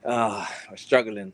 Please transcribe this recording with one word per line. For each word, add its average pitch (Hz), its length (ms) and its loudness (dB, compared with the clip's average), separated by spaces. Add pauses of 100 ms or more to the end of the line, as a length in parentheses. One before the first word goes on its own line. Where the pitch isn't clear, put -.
Ah, 113 460 0 (180)
we're 98 80 -16
struggling. 107 560 2